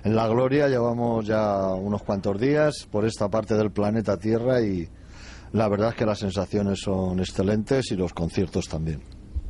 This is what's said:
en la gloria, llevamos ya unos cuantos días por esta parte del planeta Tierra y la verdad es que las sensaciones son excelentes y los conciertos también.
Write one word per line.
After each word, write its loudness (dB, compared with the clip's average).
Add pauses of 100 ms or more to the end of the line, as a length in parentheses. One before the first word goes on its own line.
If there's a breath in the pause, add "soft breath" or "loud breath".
en 4
la 2
gloria, 4
llevamos 2
ya 2
unos -2
cuantos -2
días 2
por 2
esta 0
parte 0
del 2
planeta 0
Tierra 2
y -2 (640 loud breath)
la 2
verdad 2
es -6
que -2
las 0
sensaciones -2
son 0
excelentes 0
y -2
los -2
conciertos -2
también. -6 (480)